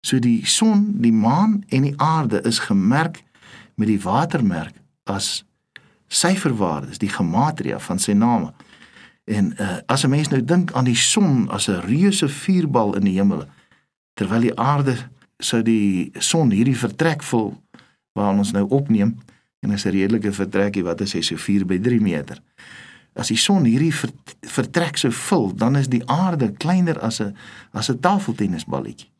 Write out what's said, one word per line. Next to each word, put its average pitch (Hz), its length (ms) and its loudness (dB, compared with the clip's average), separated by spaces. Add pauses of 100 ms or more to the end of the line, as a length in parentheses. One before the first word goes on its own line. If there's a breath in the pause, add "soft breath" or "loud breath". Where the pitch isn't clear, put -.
So, 131 120 2
die 117 280 2
son, 208 460 2 (100)
die 117 100 6
maan 170 560 2
en - 140 2
die 143 140 0
aarde 143 440 0
is 117 180 0
gemerk 123 680 0 (520 loud breath)
met 107 120 0
die 101 120 2
watermerk 98 760 0 (300)
as - 400 -6 (640 loud breath)
syferwaardes, 101 880 -2
die 98 120 -2
gematria 104 680 -2
van 98 200 -6
sy 104 140 -2
name. 104 400 2 (720 loud breath)
En, 101 320 -2
eh, 95 200 -6 (100)
as 135 180 0
'n 135 60 2
mens 147 180 0
nou 135 160 0
dink 175 280 2
aan 127 120 0
die 120 120 2
son 139 520 2
as - 200 -4
'n 90 120 0
reuse 160 480 2
vuurbal 139 680 0
in 98 80 0
die 95 140 2
hemel, 92 260 2 (720 soft breath)
terwyl 104 260 0
die - 180 0
aarde 135 380 0 (420)
sou 113 240 -2
die 101 560 2
son 156 320 2
hierdie 113 280 2
vertrek 151 440 -2
vul 110 400 -4 (500 soft breath)
waar 101 200 0
ons 101 200 0
nou 98 160 0
opneem, 113 500 2 (420 soft breath)
en 104 100 -4
is 101 140 -2
'n 98 60 0
redelike 98 420 0
vertrekkie, 98 520 -2
wat 85 160 -4
is 98 120 -4
hy, 87 80 -4
so 82 160 -4
vier 98 300 0
by 90 120 0
drie 117 220 2
meter. 82 400 -2 (720 loud breath)
As 131 160 -8
die 113 80 0
son 190 280 2
hierdie 139 300 2
vert-, - 460 -10
vertrek 147 560 -2
sou 127 160 0
vul, 113 420 0
dan 117 220 0
is 131 120 0
die 123 180 0
aarde 151 460 0
kleiner 175 480 0
as 113 200 -4
'n, 101 160 -6 (360 loud breath)
as 107 180 -4
'n 123 100 -2
tafeltennisballetjie. 101 1200 -2